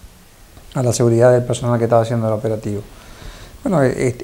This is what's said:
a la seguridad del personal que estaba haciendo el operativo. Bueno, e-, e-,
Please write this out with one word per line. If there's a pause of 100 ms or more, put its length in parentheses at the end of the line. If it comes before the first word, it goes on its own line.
(760)
a
la
seguridad
del
personal
que
estaba
haciendo
el
operativo. (840)
Bueno,
e-,
e-,